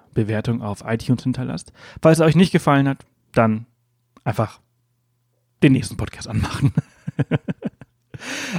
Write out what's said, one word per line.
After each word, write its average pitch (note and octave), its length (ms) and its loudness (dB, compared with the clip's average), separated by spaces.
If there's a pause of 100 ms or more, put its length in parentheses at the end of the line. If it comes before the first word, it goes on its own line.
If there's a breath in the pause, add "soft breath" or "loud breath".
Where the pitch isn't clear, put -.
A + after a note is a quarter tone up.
(140)
Bewertung A2 500 -2
auf G2+ 220 -8
iTunes A2+ 380 -2
hinterlasst. B2+ 480 -6 (300 loud breath)
Falls D#3+ 180 6
er D#3+ 60 4
euch D#3 100 4
nicht F3+ 160 4
gefallen C#3 360 2
hat, C3+ 180 -6 (260)
dann A2+ 360 2 (560)
einfach A2 360 -4 (1000)
den D3 120 8
nächsten B2+ 240 -2
Podcast - 300 -10
anmachen. - 500 -2
<laughs> - 60 0 (1800 loud breath)